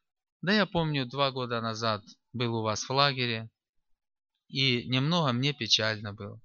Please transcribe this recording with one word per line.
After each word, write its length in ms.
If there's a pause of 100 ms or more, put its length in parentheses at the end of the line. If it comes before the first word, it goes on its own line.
(420)
да 120
я 120
помню, 400
два 260
года 300
назад 420 (300)
был 220
у 80
вас 240
в 40
лагере, 580 (960)
и 400
немного 440
мне 220
печально 600
было. 320